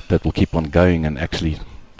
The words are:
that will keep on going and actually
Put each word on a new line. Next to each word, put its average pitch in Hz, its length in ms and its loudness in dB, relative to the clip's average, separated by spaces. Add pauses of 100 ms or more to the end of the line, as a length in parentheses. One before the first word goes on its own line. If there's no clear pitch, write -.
(100)
that - 140 2
will 80 60 0
keep - 240 0
on 80 160 -2
going 85 360 4
and 76 120 -4
actually 80 400 -4 (420)